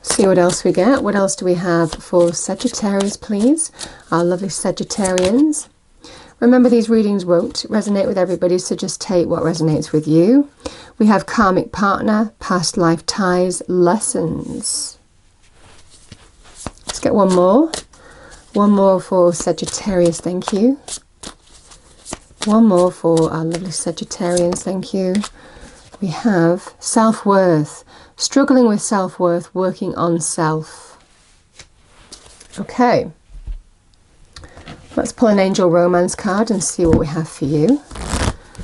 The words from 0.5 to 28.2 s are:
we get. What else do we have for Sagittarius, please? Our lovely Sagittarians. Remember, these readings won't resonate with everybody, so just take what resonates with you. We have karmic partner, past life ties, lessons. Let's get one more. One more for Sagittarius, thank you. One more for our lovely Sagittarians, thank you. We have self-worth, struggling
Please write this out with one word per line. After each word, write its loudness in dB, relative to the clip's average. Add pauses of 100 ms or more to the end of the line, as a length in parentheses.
we 2
get. 2
What -2
else 0
do -8
we 2
have 0
for 0
Sagittarius, -4
please? -2 (400)
Our 0
lovely -2
Sagittarians. -2 (720)
Remember, 4
these 2
readings 2
won't 0
resonate 0
with -2
everybody, 0
so -4
just -8
take 0
what -2
resonates -2
with 0
you. 4 (480)
We 2
have 4
karmic 0
partner, 0
past -4
life 0
ties, 0
lessons. -2 (1900)
Let's -10
get -2
one 2
more. 4 (840)
One 2
more 4
for 2
Sagittarius, -2
thank -6
you. 2 (1700)
One 4
more 4
for 2
our -4
lovely -6
Sagittarians, -4
thank -6
you. -2 (880)
We -4
have 0
self-worth, 0 (340)
struggling 2